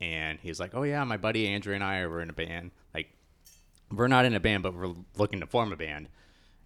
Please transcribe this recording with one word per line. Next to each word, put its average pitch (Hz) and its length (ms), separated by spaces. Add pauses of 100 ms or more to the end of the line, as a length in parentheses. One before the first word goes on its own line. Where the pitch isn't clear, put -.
and 80 400
he - 80
was 80 120
like, 92 140
"Oh 127 80
yeah, 143 220
my 120 120
buddy 110 320
Andrew 101 260
and 98 100
I 98 140
are, 90 120
we're 85 120
in 82 80
a 80 40
band. 85 380 (220)
Like, 82 180 (800)
we're 117 160
not 127 160
in 120 100
a 98 60
band, 101 220
but 92 120
we're 90 200 (220)
looking 101 240
to 76 60
form 110 260
a 82 40
band." 76 320 (580)